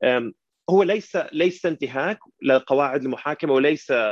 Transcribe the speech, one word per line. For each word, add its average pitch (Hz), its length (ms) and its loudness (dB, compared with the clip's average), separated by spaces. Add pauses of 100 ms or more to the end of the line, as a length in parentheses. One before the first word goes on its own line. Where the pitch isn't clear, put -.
آم، 123 300 0 (360)
هو 190 140 6
ليس، 196 340 -2 (160)
ليس 175 320 0
انتهاك 151 540 -4 (220)
لقواعد 135 600 2
المحاكمة 139 500 -4
وليس 143 400 0 (180)